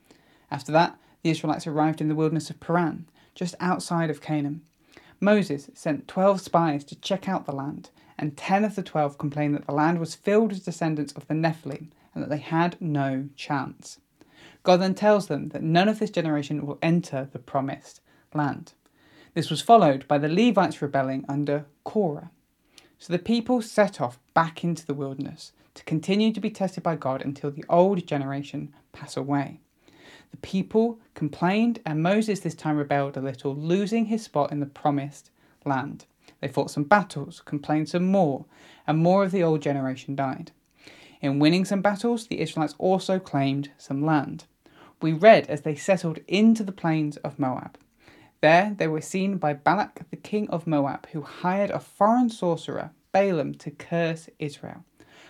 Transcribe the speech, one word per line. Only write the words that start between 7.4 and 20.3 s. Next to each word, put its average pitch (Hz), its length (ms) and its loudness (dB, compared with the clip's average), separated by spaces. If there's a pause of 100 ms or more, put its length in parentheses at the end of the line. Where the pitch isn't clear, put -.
the - 60 -8
land, 143 380 -8 (280)
and 147 200 -6
ten 196 260 2
of 208 120 -2
the 185 80 -6
twelve 147 340 -2
complained 147 380 -2
that - 100 -6
the 143 80 -6
land 160 260 2
was 160 160 -6
filled 208 380 2
with 185 100 -8
descendants 156 500 -4
of - 140 -16
the 151 60 -4
Nephilim 160 560 -4 (240)
and 160 100 -6
that - 60 -8
they 147 80 -2
had 170 420 -2
no 143 560 -2
chance. - 640 -8 (640)
God 185 140 6
then 190 180 2
tells 208 320 4
them - 220 -4
that - 140 -8
none 170 260 4
of 220 100 0
this 214 120 -2
generation 151 540 -2
will 143 160 -8
enter 160 520 0
the 127 60 -10
promised - 600 -6 (340)
land. 147 400 -4 (600)
This 160 160 -2
was 151 120 -4
followed 151 460 6
by 147 120 2
the 151 100 0
Levites 190 520 2